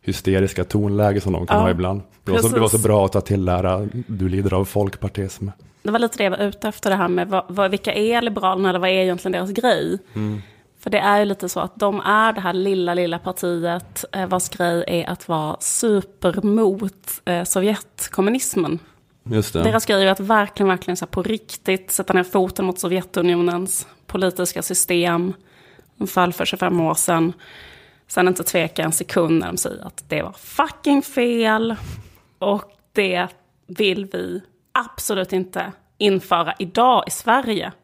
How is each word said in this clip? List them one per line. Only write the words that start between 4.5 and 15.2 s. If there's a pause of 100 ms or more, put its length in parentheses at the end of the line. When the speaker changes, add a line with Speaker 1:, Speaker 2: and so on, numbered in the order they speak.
Speaker 1:
av
folkpartism. (340)
Speaker 2:
Det
var
lite
det
jag
var
ute
efter,
det
här
med
vad,
vad,
vilka
är
Liberalerna
eller
vad
är (100)
egentligen
deras
grej? (160)
Speaker 1:
Mm. (380)
Speaker 2:
För
det
är
ju
lite
så
att
de
är
det
här
lilla,
lilla
partiet,
eh,
vars
grej
är
att